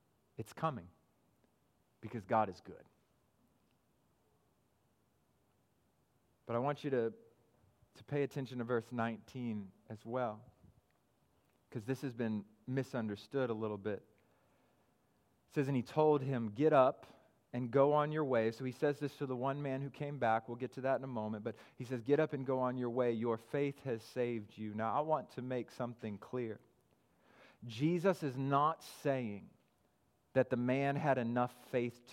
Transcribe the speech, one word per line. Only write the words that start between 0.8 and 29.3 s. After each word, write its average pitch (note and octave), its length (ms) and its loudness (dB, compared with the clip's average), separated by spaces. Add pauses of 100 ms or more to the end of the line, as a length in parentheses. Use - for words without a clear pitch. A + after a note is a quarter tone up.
because G#2+ 240 -8
God A2 240 4
is F2+ 140 -12
good. - 140 -16 (3750)
But A#2 100 -2
I A#2 40 2
want C#3 260 -2
you C#3+ 60 0
to, A#2 200 2 (840)
to - 100 -20
pay C#3+ 180 0
attention C3 360 -6
to A#2+ 40 -2
verse A#2 280 0
nineteen A2+ 800 -4 (200)
as G#2+ 160 -12
well, A2+ 340 -4 (1300)
'cause A2+ 120 -8
this B2+ 200 -4
has C3 100 -6
been A2 320 -2 (220)
misunderstood B2+ 840 -4
a A#2 40 0
little G#2+ 240 -4
bit. G2+ 240 -4 (1500)
It - 60 -10
says, C#3 120 2
"And C#3 80 0
he A#2+ 80 2
told D3+ 380 4
him, B2 300 -2
'Get C#3+ 200 4
up C3+ 340 6 (480)
and B2 180 -2
go C#3 200 6
on D3 200 4
your D#3 120 0
way.'" A2+ 280 4
So B2 120 -10
he B2+ 80 -2
says C#3+ 280 0
this C#3+ 180 -6
to D3 80 -4
the C3 100 -4
one C#3 260 -2
man C3+ 200 -4
who C#3 80 -6
came C#3+ 300 -8
back. A2+ 280 2
We'll A#2+ 100 -6
get B2+ 160 -6
to C3+ 80 -10
that C3 160 2
in B2+ 60 -4
a C3+ 40 -8
moment. A2 360 -4
But A2+ 120 -6 (200)
he - 80 -10
says, A#2+ 180 -6
"Get C#3 180 4
up D3+ 120 2
and C3+ 140 -4
go C3 140 0
on B2+ 180 0
your B2 140 -2
way. B2 200 2
Your A2+ 260 0
faith C#3+ 460 -4
has A#2 180 -4
saved A#2+ 560 -4
you." G#2+ 160 -6
Now, A2 220 0
I C#3+ 60 2
want D#3 300 -2
to B2+ 100 -8
make B2+ 300 -4
something A#2 460 -6
clear. A#2 440 -8 (1040)
Jesus D#3+ 580 2
is C3 140 -2
not C#3 460 2
saying A#2 640 -2 (840)